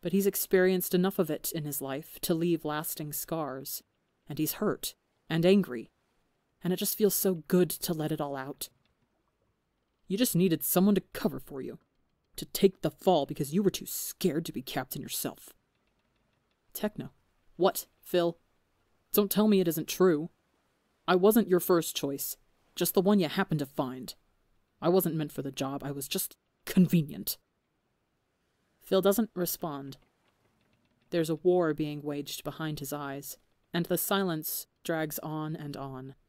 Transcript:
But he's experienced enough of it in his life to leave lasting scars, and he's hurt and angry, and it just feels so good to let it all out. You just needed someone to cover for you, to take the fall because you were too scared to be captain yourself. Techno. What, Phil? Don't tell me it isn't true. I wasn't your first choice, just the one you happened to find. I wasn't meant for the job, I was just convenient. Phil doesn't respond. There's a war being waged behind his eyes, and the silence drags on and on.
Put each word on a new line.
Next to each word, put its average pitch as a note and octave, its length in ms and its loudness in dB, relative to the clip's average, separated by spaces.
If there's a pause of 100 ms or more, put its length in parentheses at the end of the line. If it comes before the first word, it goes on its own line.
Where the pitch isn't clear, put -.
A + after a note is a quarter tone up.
But F3+ 120 -6
he's G3 140 4
experienced F#3 640 2
enough F#3 260 2
of E3 100 2
it - 240 -4
in D#3+ 120 -4
his D3 160 -6
life C3+ 400 -10
to - 120 -2
leave E3 300 0
lasting D3+ 500 -6
scars, C#3 720 -8 (440)
and C#3+ 120 -10
he's D#3 140 -2
hurt - 420 -4 (340)
and E3 160 0
angry, F3+ 460 2 (720)
and F3 100 -2
it F4+ 40 -2
just - 200 -4
feels G3+ 180 4
so F3+ 320 0
good F3+ 220 4
to - 240 -6
let D#3 180 -4
it D3+ 100 -4
all C#3+ 140 -4
out. C3+ 340 -10 (1400)
You F#3 100 -4
just A#3+ 180 0
needed E3+ 280 4
someone G3 320 4
to F#3+ 80 2 (100)
cover C#3+ 260 -4
for C3+ 220 -12
you, A#2 180 -12 (560)
to - 100 -10
take - 360 2
the - 80 0
fall D#3 360 2
because C3+ 280 -6
you F3+ 80 2
were G3+ 80 4
too - 160 -4
scared - 600 -2
to - 80 -10
be - 80 -6
captain C3 400 -8
yourself. - 520 -8 (1200)
Techno. - 380 -6 (460)
What, F3 280 2 (160)
Phil? E3+ 360 0 (720)
Don't G#3 180 4
tell G#3 180 4
me G#3 120 6
it F#3 80 4
isn't D#3 200 -2
true. E3+ 420 2 (800)
I F3+ 80 4
wasn't G#3 320 6
your F3+ 120 4
first E3+ 360 2
choice, - 420 -6 (380)
just - 180 -2
the G3+ 80 4
one G3+ 180 6
you F3 80 4
happened E3 320 0
to C#3+ 60 0
find. B2+ 500 -6 (680)
I D#3 80 2
wasn't F3 260 2
meant D3+ 160 -2
for - 100 -10
the C#3 100 -6
job, C#3 320 -6
I C#3 80 -6
was C#3 160 -8
just - 300 -6 (280)
convenient. D#3 720 2 (1400)
Phil F#3+ 220 2
doesn't G3+ 340 2
respond. C#3+ 600 -6 (1120)
There's E3 200 0
a E3 60 0
war F3 380 4
being D3 280 -4
waged C#3+ 420 -8
behind D3+ 360 -6
his C3+ 140 -8
eyes, C#3+ 440 -8 (360)
and F3 120 0
the F3+ 120 0
silence F3+ 720 -2 (160)
drags D#3+ 360 -4
on D#3 360 -6
and D3 200 -10
on. C3+ 400 -12 (140)